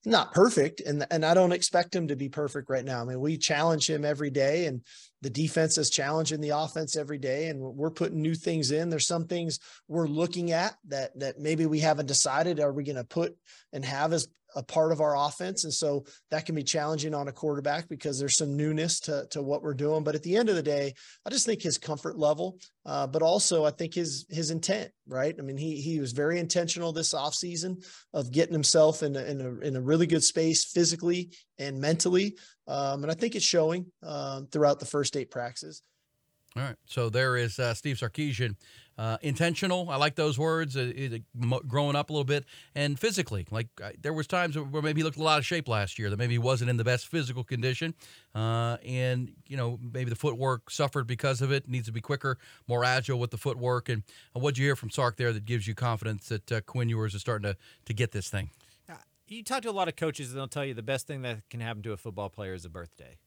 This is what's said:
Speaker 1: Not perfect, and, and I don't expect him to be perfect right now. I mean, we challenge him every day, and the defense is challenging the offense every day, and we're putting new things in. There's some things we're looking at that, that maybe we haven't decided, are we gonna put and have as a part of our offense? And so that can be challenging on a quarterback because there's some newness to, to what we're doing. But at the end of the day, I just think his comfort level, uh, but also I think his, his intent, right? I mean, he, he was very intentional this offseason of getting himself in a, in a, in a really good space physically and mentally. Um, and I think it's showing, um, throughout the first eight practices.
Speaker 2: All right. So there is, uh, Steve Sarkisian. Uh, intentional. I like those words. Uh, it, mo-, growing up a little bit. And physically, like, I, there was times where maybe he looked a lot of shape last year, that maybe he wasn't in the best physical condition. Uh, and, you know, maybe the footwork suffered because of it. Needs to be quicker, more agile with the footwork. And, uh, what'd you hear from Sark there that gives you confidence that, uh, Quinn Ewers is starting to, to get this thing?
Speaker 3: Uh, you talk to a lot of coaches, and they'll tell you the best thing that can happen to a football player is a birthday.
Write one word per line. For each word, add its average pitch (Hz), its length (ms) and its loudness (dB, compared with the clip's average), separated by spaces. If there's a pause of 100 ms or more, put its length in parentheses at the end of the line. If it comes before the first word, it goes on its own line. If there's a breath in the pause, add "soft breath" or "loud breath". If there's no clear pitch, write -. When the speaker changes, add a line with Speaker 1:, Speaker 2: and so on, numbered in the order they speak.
Speaker 1:
Not 220 280 4
perfect, 170 480 6
and, 147 280 -2
and 160 160 2
I 165 80 6
don't 180 200 8
expect 175 420 2
him 170 140 0
to 147 60 0
be 135 140 -4
perfect 143 400 -4
right 131 160 0
now. 127 160 -4
I 117 40 -4
mean, 127 140 -4
we 156 180 0
challenge 160 520 2
him 147 160 0
every 147 240 0
day, 143 360 4
and 127 160 -2 (400 loud breath)
the 139 80 -6
defense 160 480 2
is 147 120 2
challenging 151 520 0
the 147 80 -2
offense 151 460 -2
every 147 220 -4
day, 139 300 -2
and 147 120 -6
we're 139 320 -4
putting 160 300 -2
new 160 140 2
things 160 360 0
in. 160 180 0
There's 156 180 0
some 170 180 0
things 170 340 -4 (280 loud breath)
we're 160 200 0
looking 170 440 0
at 175 240 2 (120)
that, 135 320 -6
that 135 200 -6
maybe 156 260 2
we 156 140 2
haven't 151 280 4
decided, 147 520 2
are 143 140 2
we 143 100 -4
gonna 135 200 -4
put 170 340 -2 (360 loud breath)
and 135 120 -6
have 143 280 2
as 160 140 2 (280)
a 131 80 -4
part 160 280 2
of 147 80 0
our 151 160 4
offense? 175 480 -2
And 156 80 -6
so 143 340 0 (260 loud breath)
that 156 160 -2
can 165 80 -2
be 143 80 -2
challenging 151 500 -2
on 143 140 -4
a 135 40 -6
quarterback 147 560 -2
because 147 300 -6
there's 139 180 0
some 143 220 0
newness 156 440 0
to, 147 280 -4
to 147 140 -6
what 143 180 -2
we're 151 140 -4
doing. 151 280 0
But 147 120 0
at 151 80 -6
the 175 140 0
end 226 120 4
of 190 60 4
the 160 80 0
day, 143 320 0 (280 loud breath)
I - 60 -8
just 254 160 0
think 226 160 0
his 156 160 0
comfort - 400 -6
level, 160 400 0 (260 loud breath)
uh, 143 220 -2
but 139 160 0
also 165 440 4
I 151 40 4
think 160 240 -4
his, 151 340 -4
his 156 220 -4
intent, 160 400 -2 (180)
right? 139 300 -2
I 147 60 -10
mean, 135 140 -8
he, 156 220 -4
he 156 200 -2
was 127 140 -4
very 151 260 0
intentional 170 520 0
this 156 220 -2
offseason 170 720 -4 (260 loud breath)
of 123 200 -4
getting 165 220 4
himself 156 500 6
in 139 120 0
a, 135 80 -4
in 139 160 -4
a, 127 200 -6
in 139 160 -4
a 131 60 -2
really 160 260 6
good 165 160 4
space 160 420 4
physically 170 640 0 (300 loud breath)
and 135 200 -6
mentally. 180 560 2 (320 loud breath)
Um, 139 360 -2
and 156 80 -2
I 160 40 -2
think 233 200 -2
it's 190 100 0
showing, 170 400 2 (160)
um, 139 500 -8
throughout 147 280 4
the - 80 -10
first 143 280 0
eight 135 140 -4
practices. 127 540 -10 (720)
Speaker 2:
All 123 80 -4
right. 123 120 -8 (120)
So 120 220 0
there 127 280 4
is, 117 220 0
uh, 120 160 0
Steve 139 220 -4
Sarkisian. 123 580 -2 (420 loud breath)
Uh, 113 240 -2
intentional. 170 680 0
I 139 60 -2
like 147 200 2
those 151 220 2
words. 160 380 0
Uh, 123 180 -2
it, 117 300 -6 (100)
mo-, 120 320 0
growing 143 300 2
up 143 140 0
a 151 40 -4
little 147 120 0
bit. 139 180 0 (320 loud breath)
And 143 240 0
physically, 180 500 0
like, 117 180 -4 (140)
I, 101 200 -10
there 147 100 -4
was 156 160 -2
times 175 300 0
where 147 240 -4
maybe 151 180 2
he 160 60 2
looked 156 100 -2
a 156 80 -2
lot 156 160 6
of 127 60 0
shape 160 240 -2
last 104 280 0
year, 104 120 -2
that 101 80 0
maybe 120 160 2
he 117 60 2
wasn't 123 300 2
in 123 60 2
the 113 80 2
best 123 240 2
physical 127 380 -4
condition. 127 480 -2 (420 loud breath)
Uh, 117 400 0 (100)
and, 127 460 -2 (160)
you 139 80 -10
know, 120 260 -4
maybe 123 280 -4
the 113 80 -2
footwork 131 520 0
suffered 139 380 -2
because 127 340 0
of 135 120 2
it. 135 160 -2
Needs 123 160 -4
to 113 80 -8
be 113 80 -6
quicker, 135 360 -2 (300 loud breath)
more 120 160 2
agile 127 360 2
with 120 120 -2
the 117 60 -6
footwork. 123 500 -2
And, 113 160 -2 (320 loud breath)
uh, 123 60 -4
what'd 135 160 0
you 131 80 2
hear 143 100 4
from 113 140 -8
Sark 120 260 0
there 120 160 0
that 107 140 -4
gives 113 200 -2
you 107 100 -4
confidence 113 520 -4
that, 110 240 -6
uh, 110 80 0
Quinn 120 300 -2
Ewers 110 260 0
is 98 60 -6
starting 104 280 -2
to, 95 80 -2 (280 soft breath)
to 117 80 -4
get 113 180 0
this 98 180 -6
thing? 90 200 -4 (400 soft breath)
Speaker 3:
Uh, 165 60 -14 (340)
you 220 160 -14
talk 254 160 -2
to 226 80 -6
a - 20 -2
lot 190 160 0
of 156 80 -4
coaches, 147 360 -4
and 131 60 -10
they'll 135 120 -6
tell 143 160 -4
you 135 80 -6
the 113 100 -8
best 131 240 -4
thing 131 140 -8
that 120 280 -8
can 117 120 -10
happen 113 220 -6
to 110 100 -6
a 95 40 -6
football 101 300 -8
player 95 260 -10
is 87 120 -10
a 87 40 -16
birthday. 80 580 -18